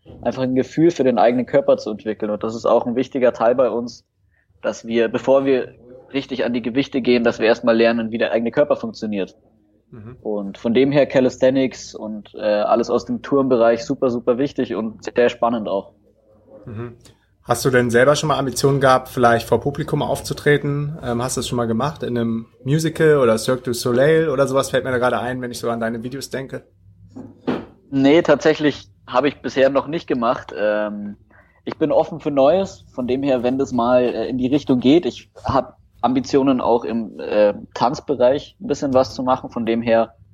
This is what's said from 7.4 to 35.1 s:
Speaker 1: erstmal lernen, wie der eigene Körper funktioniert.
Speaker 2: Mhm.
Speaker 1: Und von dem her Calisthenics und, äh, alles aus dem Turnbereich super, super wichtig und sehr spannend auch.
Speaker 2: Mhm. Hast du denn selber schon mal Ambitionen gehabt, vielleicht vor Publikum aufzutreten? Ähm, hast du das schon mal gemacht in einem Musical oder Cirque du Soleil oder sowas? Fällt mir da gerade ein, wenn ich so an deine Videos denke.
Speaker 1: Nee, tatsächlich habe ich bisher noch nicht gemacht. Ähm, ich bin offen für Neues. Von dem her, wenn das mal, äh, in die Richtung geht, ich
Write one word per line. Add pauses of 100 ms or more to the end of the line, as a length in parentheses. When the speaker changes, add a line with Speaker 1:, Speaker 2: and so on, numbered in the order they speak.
Speaker 1:
erstmal
lernen,
wie
der
eigene
Körper
funktioniert. (560)
Speaker 2:
Mhm.
Speaker 1:
Und
von
dem
her
Calisthenics
und,
äh,
alles
aus
dem
Turnbereich
super,
super
wichtig
und
sehr
spannend
auch. (720)
Speaker 2:
Mhm. (500)
Hast
du
denn
selber
schon
mal
Ambitionen
gehabt,
vielleicht
vor
Publikum
aufzutreten?
Ähm,
hast
du
das
schon
mal
gemacht
in
einem (180)
Musical
oder
Cirque
du
Soleil
oder
sowas?
Fällt
mir
da
gerade
ein,
wenn
ich
so
an
deine
Videos
denke. (1300)
Speaker 1:
Nee,
tatsächlich (180)
habe
ich
bisher
noch
nicht
gemacht.
Ähm, (500)
ich
bin
offen
für
Neues.
Von
dem
her,
wenn
das
mal,
äh,
in
die
Richtung
geht,
ich (140)